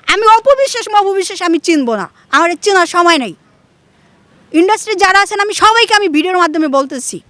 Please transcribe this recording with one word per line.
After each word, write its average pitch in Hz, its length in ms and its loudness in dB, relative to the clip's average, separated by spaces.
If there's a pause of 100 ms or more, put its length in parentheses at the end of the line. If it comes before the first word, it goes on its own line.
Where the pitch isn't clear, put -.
আমি 392 200 0
অপবিশ্বাস, 480 640 2
মপবিশ্বাস 392 540 -2
আমি 339 160 0
চিনবো 269 380 -2
না, 185 140 -8 (200)
আমার 330 200 2
এর 339 120 -4
চেনার 381 240 2
সময় 339 320 2
নেই। 208 160 -6 (1160)
ইন্ডাস্ট্রি 415 420 0
যারা 381 260 2
আছেন, 403 200 -2
আমি 403 140 -4
সবাইকে 453 400 2
আমি 403 140 0
ভিডিওর 339 300 0
মাধ্যমে 320 300 0
বলতেছি 269 600 -4